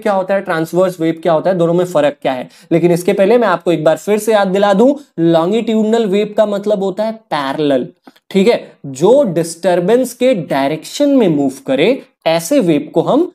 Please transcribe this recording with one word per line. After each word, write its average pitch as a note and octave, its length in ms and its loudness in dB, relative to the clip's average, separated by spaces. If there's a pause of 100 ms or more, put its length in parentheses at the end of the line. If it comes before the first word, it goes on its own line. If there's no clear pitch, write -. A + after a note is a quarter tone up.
क्या G#3 100 0
होता F#3+ 200 -2
है, G3 80 0
ट्रांसवर्स F3 580 -2
वेव E3 240 -2
क्या F3 100 2
होता D#3 160 0
है, F#3+ 80 0
दोनों E3+ 160 0
में F3+ 120 2
फर्क D3 360 0
क्या D3 120 -2
है? B2 140 -12 (240)
लेकिन E3+ 200 2
इसके F3 220 0
पहले G3 240 2
मैं A#3 100 2
आपको F3 240 0
एक D#3 120 -2
बार D#3 140 2
फिर G#3 220 -2
से A3 120 -2
याद G3+ 160 2
दिला G3+ 260 2
दूं, A#3+ 200 4 (280)
लॉन्गिट्यूडिनल A3 840 0
वेव G#3 320 -2
का G#3+ 80 4
मतलब G3+ 380 -2
होता G3 200 -4
है A3 80 -4
पैरेलल, C#3+ 760 -4 (440)
ठीक F#3+ 160 2
है, - 240 -2 (140)
जो C#3+ 260 0 (140)
डिस्टरबेंस F3+ 880 -2
के B3+ 220 0
डायरेक्शन D#3 760 -4
में B3+ 180 4
मूव C#3+ 240 0 (160)
करे, A#3+ 340 0 (260)
ऐसे E3 340 0
वेव D#3 320 0
को E3+ 80 0
हम B3 340 0